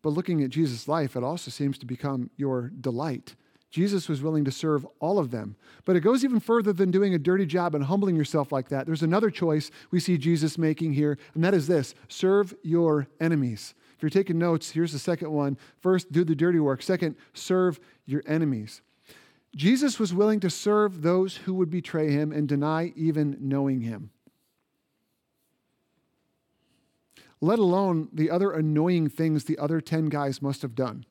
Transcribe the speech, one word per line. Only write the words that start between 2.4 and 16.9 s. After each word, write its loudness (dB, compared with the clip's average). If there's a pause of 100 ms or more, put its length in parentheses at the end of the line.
delight. -6 (340)
Jesus 0
was -4
willing 0
to -2
serve 0 (140)
all 0
of 0
them. -8 (280)
But 2
it 4
goes 4
even 2
further 0
than 2
doing 2
a 2
dirty 2
job 0
and -2
humbling 0
yourself 0
like -4
that. -2
There's -2
another 2
choice -2 (180)
we 2
see 0
Jesus 0
making 0
here, 0 (160)
and 0
that 4
is 2
this: 0 (120)
serve 2
your 2 (120)
enemies. 0 (220)
If -8
you're 0
taking 2
notes, 0
here's -2
the -6
second -4
one. -2 (220)
First, 0
do 2
the 0
dirty 2
work. 0
Second, -2 (180)